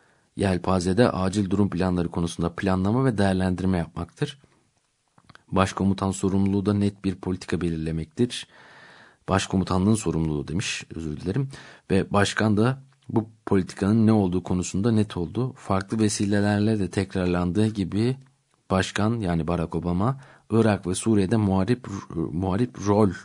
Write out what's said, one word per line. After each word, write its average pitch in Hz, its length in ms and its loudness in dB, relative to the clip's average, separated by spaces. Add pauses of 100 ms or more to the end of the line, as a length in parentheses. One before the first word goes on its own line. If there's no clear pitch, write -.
(360)
yelpazede 92 760 2
acil 95 400 -2
durum 98 200 2
planları 90 380 0
konusunda 85 460 -2
planlama 98 500 0
ve 113 140 0
değerlendirme 92 600 0
yapmaktır. - 600 -8 (1160)
Başkomutan 95 580 2
sorumluluğu 98 560 0
da 104 80 2
net 101 300 -2
bir 95 100 -2
politika 92 460 -6
belirlemektir. 82 880 -4 (800)
Başkomutanlığın 92 640 0
sorumluluğu 78 540 -2
demiş, - 360 -6 (100)
özür 78 260 -8
dilerim. 135 280 -4 (420)
Ve 95 220 0
başkan 101 440 2
da 123 260 2 (260)
bu 110 220 -2 (160)
politikanın 101 600 2
ne 110 60 6
olduğu 92 300 2
konusunda 95 500 0
net 107 240 0
oldu. 107 400 -4
Farklı 98 420 -2
vesilelerle 104 800 2
de 90 120 -2
tekrarlandığı 90 760 0
gibi 107 500 -2 (540)
başkan, 101 500 0
yani 85 260 0
Barack 82 280 -2
Obama, 90 460 -2 (300)
Irak 107 360 2
ve 90 80 -2
Suriye'de 101 420 2
muharip, 98 520 0 (260)
muharip 92 720 -2
rol, 104 240 6 (140)